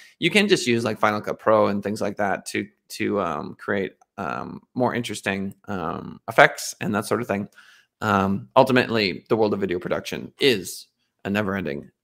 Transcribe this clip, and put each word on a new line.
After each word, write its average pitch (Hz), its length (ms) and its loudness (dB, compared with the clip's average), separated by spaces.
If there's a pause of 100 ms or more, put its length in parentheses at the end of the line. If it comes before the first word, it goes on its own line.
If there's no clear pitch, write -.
(220)
You 170 100 2
can 208 160 4
just 185 220 2
use, 117 160 2
like, 110 160 -2
Final 104 200 2
Cut - 200 -6
Pro 107 260 6
and 101 160 0
things 101 180 -4
like 101 180 -4
that 98 280 -2
to, 104 220 -4 (220)
to, 104 300 -2
um, 78 380 -4
create, 101 360 -4 (240)
um, 69 420 -8 (140)
more 123 200 0
interesting, 98 600 -4 (120)
um, 82 640 -6
effects - 520 2
and - 140 -4
that 104 120 -2
sort 110 160 -2
of 120 40 -10
thing. 101 220 -4 (520)
Um, 98 540 0
ultimately, 113 720 4
the 120 80 2
world 107 160 4
of 101 60 -2
video 90 220 -2
production - 580 -6
is 113 480 0 (380)
a 98 60 -2
never-ending 92 600 -2 (140)